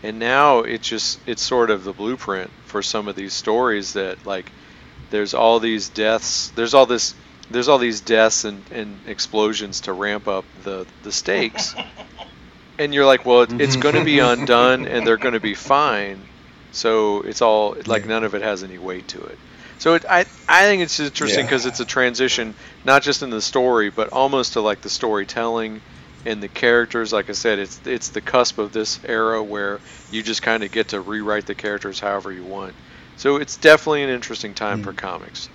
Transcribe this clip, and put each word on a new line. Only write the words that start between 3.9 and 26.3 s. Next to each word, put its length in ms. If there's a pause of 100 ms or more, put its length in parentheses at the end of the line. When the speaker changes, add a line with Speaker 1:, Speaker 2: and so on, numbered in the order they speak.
Speaker 1:
that, 340
like, 240 (600)
there's 220
all 280
these 300
deaths, 680
there's 180
all 120
this, 280 (380)
there's 160
all 100
these 220
deaths 440
and, 160 (120)
and 340
explosions 760
to 100
ramp 340
up 180 (200)
the, 220 (180)
the 80
stakes. 680
Speaker 2:
<laughs> 40 (960)
Speaker 1:
And 160
you're 120
like, 200
"Well, 160
it, 180
it's 160
Speaker 3:
Mm-hmm. 40
Speaker 1:
gonna 240
be 140
Speaker 3:
<laughs> 120
Speaker 1:
undone 580
and 180
they're 120
gonna 200
be 160
fine." 680 (520)
So 500
it's 200
all, 340 (100)
like, 160
Speaker 4:
Yeah. 60
Speaker 1:
none 160
of 100
it 80
has 220
any 140
weight 300
to 140
it. 160 (400)
So 160
it, 140
I, 120 (280)
I 160
think 180
it's 160
interesting 460
Speaker 4:
Yeah. 60
Speaker 1:
'cause 160
it's 140
a 40
transition, 680 (300)
not 180
just 200
in 80
the 120
story, 480
but 180
almost 460
to, 80
like, 180
the 100
storytelling 880 (440)
and 180